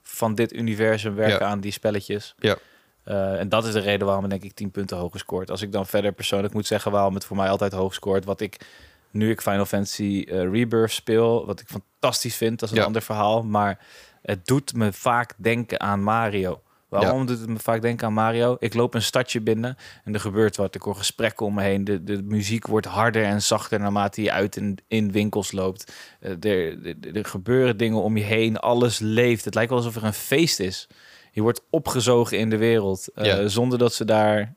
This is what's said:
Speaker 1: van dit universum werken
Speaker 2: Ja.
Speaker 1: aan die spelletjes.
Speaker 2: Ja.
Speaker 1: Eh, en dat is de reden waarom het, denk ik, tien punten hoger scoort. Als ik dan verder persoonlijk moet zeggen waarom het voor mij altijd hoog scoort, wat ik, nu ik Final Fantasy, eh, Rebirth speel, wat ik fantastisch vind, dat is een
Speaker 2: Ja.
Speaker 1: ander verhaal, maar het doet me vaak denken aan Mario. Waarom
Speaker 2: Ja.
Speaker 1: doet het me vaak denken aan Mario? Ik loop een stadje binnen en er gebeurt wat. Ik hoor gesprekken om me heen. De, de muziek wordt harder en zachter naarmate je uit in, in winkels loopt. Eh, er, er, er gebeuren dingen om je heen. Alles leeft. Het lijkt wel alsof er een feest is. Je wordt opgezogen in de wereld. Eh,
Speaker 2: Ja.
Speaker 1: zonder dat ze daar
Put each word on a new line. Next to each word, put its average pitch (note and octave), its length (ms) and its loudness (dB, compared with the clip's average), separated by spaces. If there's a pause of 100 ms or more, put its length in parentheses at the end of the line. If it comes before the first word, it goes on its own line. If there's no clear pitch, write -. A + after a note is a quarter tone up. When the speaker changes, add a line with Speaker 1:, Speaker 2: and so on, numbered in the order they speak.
Speaker 1:
van A2 340 -2
dit A2+ 180 0
universum A2 600 0
werken G#2+ 300 2
Speaker 2:
Ja. G2+ 60 0
Speaker 1:
aan G2+ 80 -4
die G2 120 -6
spelletjes. G#2 680 -4
Speaker 2:
Ja. G#2 160 2 (480)
Speaker 1:
Eh, F#2+ 360 -2
en G2 100 -4
dat A2 160 2
is A2 80 -4
de G#2+ 60 2
reden G2+ 260 0
waarom G2 180 0
het, G2 80 -4
denk F#2+ 120 -4
ik, G2 120 -16
tien G2 160 -6
punten G2 260 -6
hoger F2 220 -6
scoort. F#2 320 -6
Als F#2+ 100 -6
ik G2+ 100 -6
dan G2 160 -2
verder G2+ 240 0
persoonlijk G2+ 420 -2
moet G#2+ 140 -2
zeggen G#2 240 -2
waarom G2 220 4
het G2 120 -6
voor G2 120 -6
mij F#2+ 120 2
altijd G2 220 0
hoog F#2+ 220 -2
scoort, G2 320 -2
wat G2 160 -4
ik, G2+ 160 -8 (540)
nu G#2+ 180 0
ik A2 120 -2
Final G2+ 240 2
Fantasy, G2+ 640 -2
eh, F#2 120 0 (100)
Rebirth A2+ 400 2
speel, A#2 540 2
wat G2+ 140 -6
ik - 80 -20
fantastisch - 680 -4
vind, A#2 240 0
dat A2 100 -4
is - 60 -4
een A2 60 6
Speaker 2:
Ja. G2 60 4
Speaker 1:
ander A2 140 0
verhaal, G#2+ 420 2
maar G#2 360 0 (420)
het G2 260 -4
doet C3+ 260 0
me A2 200 0
vaak A#2+ 440 0
denken A2+ 420 -2
aan G2+ 240 0
Mario. G#2 580 0 (280)
Waarom G#2 300 2
Speaker 2:
Ja. C3 60 0
Speaker 1:
doet B2 140 -2
het A2+ 100 -10
me A2+ 100 -4
vaak A2+ 220 0
denken A#2 260 -2
aan G#2+ 60 0
Mario? A#2 460 2
Ik A#2 140 -4
loop A#2+ 200 2
een A2+ 80 0
stadje B2 400 0
binnen A2+ 360 0 (260)
en G#2 100 -6
er G#2 60 -2
gebeurt G#2 360 2
wat. G2 200 -2
Ik G2 60 -8
hoor G2+ 140 -4
gesprekken G#2+ 500 -2
om G2+ 80 -2
me G2+ 80 -2
heen. G2 220 2
De, G2 200 -2
de G2+ 200 -4
muziek G#2 440 -2
wordt G#2+ 180 0
harder G#2+ 400 2
en G#2 160 2
zachter - 380 0
naarmate G2+ 420 -2
je G2+ 100 2
uit G2+ 240 0
in, G2+ 220 -4 (100)
in G#2+ 240 0
winkels G#2 400 0
loopt. F#2+ 400 -4 (280)
Eh, G2 120 -10
er, F2 540 -2
er, E2+ 100 -8 (200)
er G#2 100 -4
gebeuren A#2 520 0
dingen A2 240 0
om G#2+ 160 0
je G#2 60 0
heen. A2 340 2
Alles A#2+ 420 2
leeft. A2+ 460 2
Het G2 80 -6
lijkt A2+ 160 2
wel B2+ 100 2
alsof A#2 160 -4
er A2 80 -6
een G#2+ 100 0
feest - 460 0
is. F#2 280 -4 (440)
Je G#2+ 100 -4
wordt A2+ 280 2
opgezogen A#2+ 680 2
in A2 120 0
de A2 80 2
wereld. G#2+ 580 2
Eh, G#2+ 100 -4
Speaker 2:
Ja. G2+ 220 4
Speaker 1:
zonder A#2+ 320 2
dat A#2+ 140 4
ze A2+ 120 -4
daar G#2+ 520 4